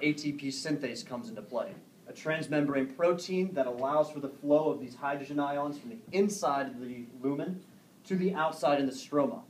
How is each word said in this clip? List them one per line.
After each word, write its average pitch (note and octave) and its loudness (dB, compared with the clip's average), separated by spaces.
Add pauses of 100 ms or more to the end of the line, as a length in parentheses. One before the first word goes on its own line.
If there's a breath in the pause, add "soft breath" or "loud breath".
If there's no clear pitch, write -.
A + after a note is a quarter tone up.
A D3+ 4
T D3 -2
P C#3+ -6
synthase C3 -4
comes A#2 -8
into G#2+ -10
play, G2+ -6 (340)
a - -12
transmembrane C#3+ 0
protein F3+ 2
that C3+ 2
allows C3+ 2
for D3 -8
the C#3 -4
flow D3 4
of B2+ 0
these A#2+ -10
hydrogen C#3+ -4
ions C#3+ 0
from A#2+ -12
the A2+ -12 (140)
inside D#3+ 2
of A#2+ -8
the A#2+ -8 (180)
lumen D#3+ -2 (400 loud breath)
to F#3+ -2
the F3+ 2
outside D#3 4
in C3+ 2
the C3 0
stroma. C#3 0